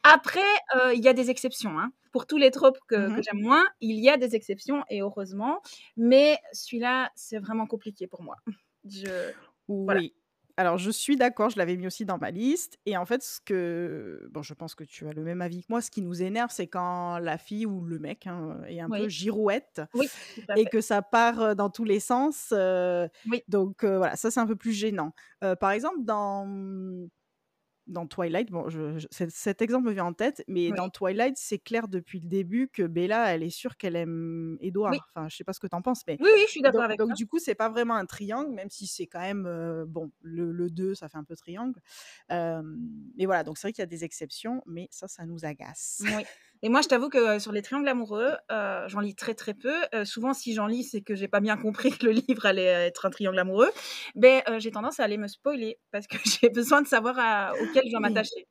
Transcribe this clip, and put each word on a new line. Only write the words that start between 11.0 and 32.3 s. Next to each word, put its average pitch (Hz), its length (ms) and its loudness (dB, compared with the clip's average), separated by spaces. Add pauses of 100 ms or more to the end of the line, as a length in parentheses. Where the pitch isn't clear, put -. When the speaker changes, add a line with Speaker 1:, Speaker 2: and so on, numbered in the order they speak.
Speaker 2:
d'accord, 240 340 2
je 214 80 -4
l'avais 180 200 0
mis 180 100 -6
aussi 202 180 -6
dans 185 140 -4
ma 101 100 -4
liste 254 560 -2
et 202 120 -2
en 180 80 -2
fait, 247 180 -2
ce - 180 -12
que, 170 920 -4
bon, 147 120 -10
je 156 100 -14
pense 165 220 -14
que 156 80 -18
tu 151 240 -16
as 151 60 -10
le 156 100 -8
même 175 180 -6
avis 175 200 -6
que - 80 -20
moi, 233 120 0
ce - 80 -10
qui 208 120 -6
nous 175 200 -6
énerve, 226 300 -2
c'est 170 160 -6
quand 175 520 -4
la 165 180 -4
fille 208 280 -6
ou 196 160 -4
le 165 180 -6
mec, 190 280 -10
hein, 160 400 -8
est 170 140 -10
un 165 100 -6
peu 214 160 -2
Speaker 1:
Oui. - 0 -
Speaker 2:
girouette 202 720 -2 (120)
Speaker 1:
Oui, 269 160 0 (260)
tout - 140 -16
à 208 80 2
Speaker 2:
et 220 100 6
Speaker 1:
fait. - 20 -4
Speaker 2:
que 220 120 2
ça 202 200 2
part, 233 400 4
heu, 214 140 4
dans 202 140 0
tous 226 160 -4
les 208 160 4
sens, 269 540 0
heu, 180 540 2 (160)
Speaker 1:
Oui. 233 220 -2
Speaker 2:
donc 196 380 0
heu, 190 120 4
voilà, 185 200 2
ça, 226 140 -2
c'est - 100 0
un 226 60 2
peu 214 100 -2
plus 226 160 -2
gênant. 202 400 -2 (300)
Heu, 185 120 2
par 196 160 2
exemple, 294 320 -2
dans, 202 440 -2
mmh, 190 640 -10 (760)
dans 170 200 -6
Twilight, 180 440 -2
bon, 170 180 -6
je, 156 300 -6
je, 160 120 -10
cet, 165 200 -6
cet - 300 -4
exemple 247 260 0
me 214 40 0
vient 190 140 -2
en 175 80 -4
tête, 262 340 -2
mais 175 240 0
Speaker 1:
Oui. - 0 -
Speaker 2:
dans 185 180 -2
Twilight, 214 480 0
c'est - 220 -6
clair 226 280 -4
depuis 185 320 -8
le 165 80 -10
début 196 420 0